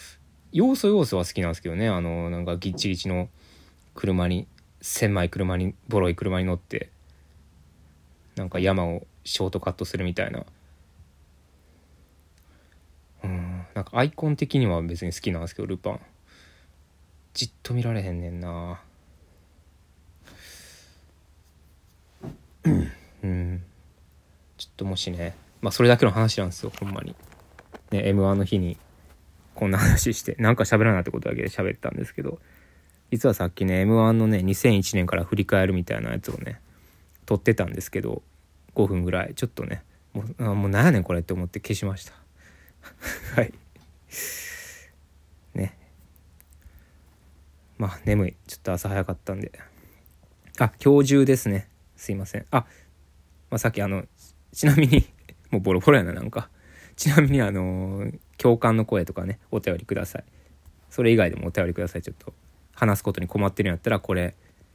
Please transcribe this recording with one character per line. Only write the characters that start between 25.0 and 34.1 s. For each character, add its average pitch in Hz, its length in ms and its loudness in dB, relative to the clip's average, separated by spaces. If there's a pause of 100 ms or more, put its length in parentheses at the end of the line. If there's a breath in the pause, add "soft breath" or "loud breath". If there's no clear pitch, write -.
ね、 85 240 -8 (260)
ま 101 80 -2
あ、 - 20 -4
そ - 120 2
れ 120 60 8
だ 120 80 8
け - 80 4
の 107 60 6
話 110 280 2
な 98 60 -2
ん - 20 -2
で 90 60 -8
す - 100 -14
よ、 - 160 -8
ほ 95 60 -6
ん 98 60 -6
ま - 100 -8
に。 - 140 -12 (760)
ね、 98 160 0
エ 98 60 4
ム 98 100 4
ワ 98 100 4
ン 98 40 2
の 98 80 2
日 101 120 0
に 87 200 -2 (760)
こ - 140 -2
ん 95 40 2
な 95 60 4
話 - 360 4
し - 100 -10
て、 - 160 -6
な 107 120 4
ん 120 40 4
か 113 80 2
喋 110 200 4
ら 110 100 4
な 90 80 0
っ - 20 -2
て - 80 -6
こ - 80 -4
と - 100 -4
だ - 60 -4
け - 80 -4
で - 60 -4
喋 - 260 -4
っ - 20 -18
た - 140 -8
ん - 40 -8
で - 100 -6
す - 100 -14
け - 80 -6
ど、 - 160 -8 (720 soft breath)
実 120 160 2
は 107 80 4
さ 90 100 -2
っ 87 60 -2
き - 140 -4
ね、 92 160 2
エ 98 40 2
ム 113 120 6
ワ 113 140 6